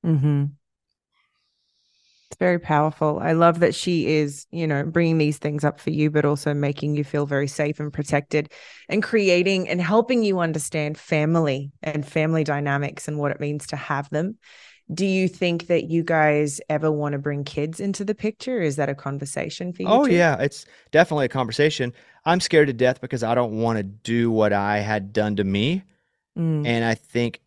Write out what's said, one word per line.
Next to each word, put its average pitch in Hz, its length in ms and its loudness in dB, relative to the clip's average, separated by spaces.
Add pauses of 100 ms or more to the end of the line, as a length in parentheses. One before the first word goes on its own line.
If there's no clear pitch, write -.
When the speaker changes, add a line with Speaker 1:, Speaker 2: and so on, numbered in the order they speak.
Speaker 1:
Mm-hmm. 143 420 2 (1800)
It's - 80 -18
very 180 200 2
powerful. 151 640 0
I 160 100 0
love 170 280 4
that 170 140 4
she 170 320 -2
is, 147 440 -2
you 165 160 -4
know, 143 180 -2
bringing 165 320 2
these 151 220 0
things 147 260 -4
up 147 160 0
for - 100 -4
you, 151 200 2
but 151 160 2
also 147 260 0
making 143 420 -2
you 147 80 -2
feel 147 220 -2
very 143 240 -2
safe 151 320 -4
and 151 100 -6
protected 147 640 -2 (380)
and 208 120 0
creating 185 640 2
and 180 140 -2
helping 226 420 2
you 196 180 0
understand 156 580 -4
family 151 760 0 (100)
and 151 240 -4
family 160 380 0
dynamics 143 640 -4
and 151 100 -6
what 143 120 0
it - 100 -8
means 147 280 -6
to 147 80 -8
have 143 340 -6
them. 175 260 -4 (560)
Do 185 140 -2
you 190 220 2
think 170 400 -4
that 165 220 0
you 165 120 2
guys 151 680 2
ever 156 240 0
want 147 200 -2
to 143 60 -4
bring 143 260 -4
kids 151 360 -6
into 196 240 -4
the 208 100 -2
picture? 220 460 -6
Is 147 160 0
that 143 140 0
a 143 40 -4
conversation 143 760 -8
for 180 100 -10
you 185 60 -2
Speaker 2:
Oh, 240 160 4
Speaker 1:
two? 226 100 4
Speaker 2:
yeah, 170 240 4
it's - 280 -4 (240)
definitely 151 360 4
a - 40 -2
conversation. 131 640 0 (320)
I'm 175 140 4
scared 151 280 6
to 131 60 -2
death 123 260 2
because 123 220 -6
I 113 120 0
don't 113 260 0
wanna 113 220 2
do 113 480 0
what 107 220 4
I 101 280 2
had 104 340 -2
done 104 220 2
to 101 80 2
me. 113 380 0 (560)
Speaker 1:
Mm. 156 280 0
Speaker 2:
And 117 180 0
I 113 100 2
think - 520 -4